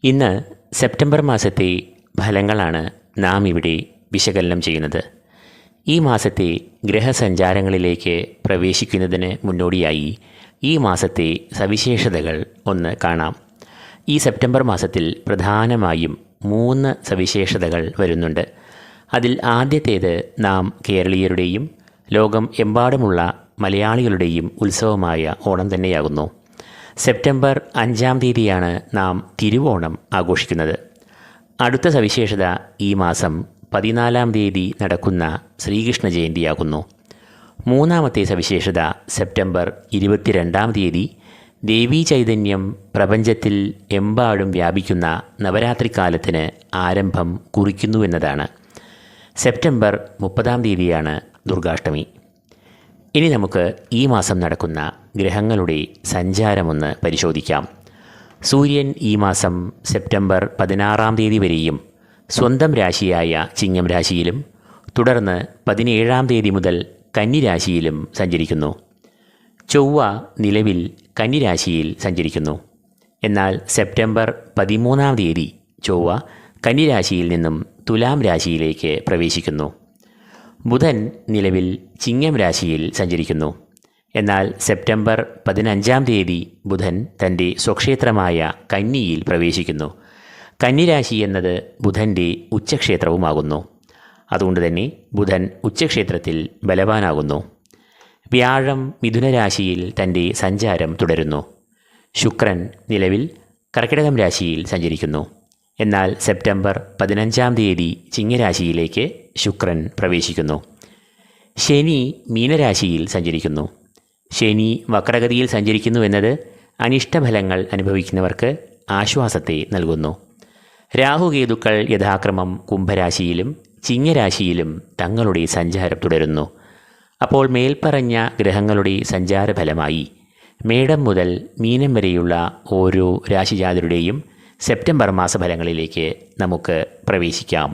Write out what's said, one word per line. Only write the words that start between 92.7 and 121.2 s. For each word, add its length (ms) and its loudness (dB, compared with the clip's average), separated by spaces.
അതുകൊണ്ട് 300 0
തന്നെ 240 0
ബുധൻ 280 0
ഉച്ചക്ഷേത്രത്തിൽ 720 -2
ബലവാനാകുന്നു. 720 2
വ്യാഴം 480 2
മിഥുനരാശിയിൽ 800 0
തൻ്റെ 400 0
സഞ്ചാരം 640 -2
തുടരുന്നു. 400 0
ശുക്രൻ 460 0
നിലവിൽ 340 2
കർക്കിടകം 440 2
രാശിയിൽ 480 0
സഞ്ചരിക്കുന്നു. 580 -2
എന്നാൽ 300 2
സെപ്റ്റംബർ 580 0
പതിനഞ്ചാം 540 0
തീയതി 360 2
ചിങ്ങരാശിയിലേക്ക് 920 0
ശുക്രൻ 420 -2
പ്രവേശിക്കുന്നു. 600 -2
ശനി 420 2
മീനരാശിയിൽ 760 2
സഞ്ചരിക്കുന്നു. 580 -2
ശനി 400 2
വക്രഗതിയിൽ 580 0
സഞ്ചരിക്കുന്നു 580 0
എന്നത് 260 2
അനിഷ്ടഫലങ്ങൾ 800 0
അനുഭവിക്കുന്നവർക്ക് 800 0
ആശ്വാസത്തെ 640 0
നൽകുന്നു. 400 -2
രാഹുകേതുക്കൾ 840 2